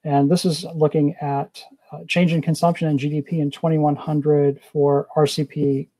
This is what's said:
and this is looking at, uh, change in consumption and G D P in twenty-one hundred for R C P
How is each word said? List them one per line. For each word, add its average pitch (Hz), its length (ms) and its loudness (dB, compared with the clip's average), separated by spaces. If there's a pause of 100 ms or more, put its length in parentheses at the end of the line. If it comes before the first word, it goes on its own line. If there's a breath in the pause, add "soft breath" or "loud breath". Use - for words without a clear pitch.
and 143 280 2
this 180 140 2
is 160 200 -2 (100)
looking 151 460 2
at, 143 420 -6 (300)
uh, 156 160 -16
change 175 240 2
in 165 80 0
consumption 170 480 0
and 143 100 0
G 147 120 -2
D 151 100 -2
P 160 200 -4
in 143 100 0
twenty-one 151 440 0
hundred 147 680 0 (120)
for 143 420 2
R 151 120 4
C 147 180 -4
P 139 440 -2 (120)